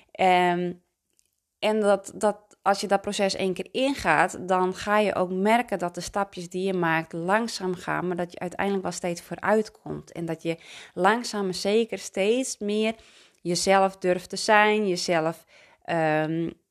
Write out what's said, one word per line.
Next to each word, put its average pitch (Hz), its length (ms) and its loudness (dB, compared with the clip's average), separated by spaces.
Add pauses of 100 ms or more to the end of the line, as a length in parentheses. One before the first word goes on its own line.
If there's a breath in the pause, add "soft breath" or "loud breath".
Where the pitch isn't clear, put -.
(120)
Ehm, 180 640 2 (840)
en 214 200 0
dat, 202 360 2
dat, 202 220 0 (240)
als 196 200 0
je 208 60 -4
dat 196 140 2
proces 196 340 -2
één 190 180 -2
keer 190 180 -8
ingaat, 220 760 2
dan 185 260 2
ga 208 260 0
je 208 160 2
ook 180 160 0
merken 208 480 0
dat 175 160 -4
de 175 60 -8
stapjes 185 480 -6
die 185 160 -4
je 196 80 0
maakt 165 400 0
langzaam 185 640 -2
gaan, 160 320 -4
maar 180 80 -2
dat 175 160 -4
je - 80 -18
uiteindelijk 190 440 -4
wel 175 100 -6
steeds 175 280 -6
vooruit 214 500 -2
komt. 147 400 -14
En 170 140 -10
dat 160 180 -8
je 165 140 -4 (360 loud breath)
langzaam 208 500 0
maar 185 100 -2
zeker 208 440 -2
steeds 220 600 -2
meer 214 380 -2 (460 soft breath)
jezelf 190 560 2
durft 180 320 -2
te 196 60 -8
zijn, 214 520 4
jezelf, 175 580 -2 (380 soft breath)
ehm, 160 640 0 (220)